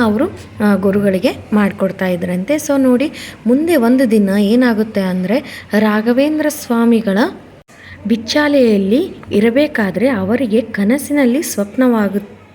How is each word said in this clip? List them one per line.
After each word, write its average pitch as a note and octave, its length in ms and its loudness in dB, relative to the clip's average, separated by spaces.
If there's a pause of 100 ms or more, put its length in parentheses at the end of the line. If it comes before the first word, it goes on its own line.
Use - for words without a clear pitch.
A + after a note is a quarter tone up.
ಅವರು, A#3+ 380 0 (220)
ಆ, G#3 140 2
ಗುರುಗಳಿಗೆ G3 560 0 (220)
ಮಾಡ್ಕೊಡ್ತಾ G3 540 -2
ಇದ್ರಂತೆ. F3+ 480 -4
So C#4+ 260 -2
ನೋಡಿ, C4 320 2 (340)
ಮುಂದೆ D#4 300 2
ಒಂದು B3+ 340 2
ದಿನ G#3 180 2
ಏನಾಗುತ್ತೆ G#3+ 720 0
ಅಂದ್ರೆ, F#3 680 -4 (100)
ರಾಘವೇಂದ್ರ A#3+ 680 2
ಸ್ವಾಮಿಗಳ A#3 680 0 (880)
ಬಿಚ್ಚಾಲೆಯಲ್ಲಿ A#3+ 1040 2 (220)
ಇರಬೇಕಾದ್ರೆ A3+ 760 0
ಅವರಿಗೆ A3 520 0
ಕನಸಿನಲ್ಲಿ C4 840 0
ಸ್ವಪ್ನವಾಗುತ್ತಂತೆ, G3+ 1000 -2 (140)